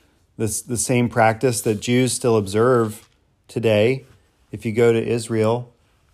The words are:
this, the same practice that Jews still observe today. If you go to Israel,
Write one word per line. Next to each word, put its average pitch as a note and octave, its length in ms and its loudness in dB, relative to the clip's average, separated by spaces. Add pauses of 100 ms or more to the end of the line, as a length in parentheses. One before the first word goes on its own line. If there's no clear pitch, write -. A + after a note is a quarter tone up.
(360)
this, G#2+ 260 -6
the B2 140 -8
same A#2+ 320 0
practice A2+ 540 0
that G#2+ 180 -2
Jews B2 320 0
still A#2 240 0
observe A2 760 0 (380)
today. A2+ 580 0 (460)
If G2 140 -14
you A2 80 -4
go A#2 180 4
to A2+ 100 2
Israel, A2+ 720 -2 (400)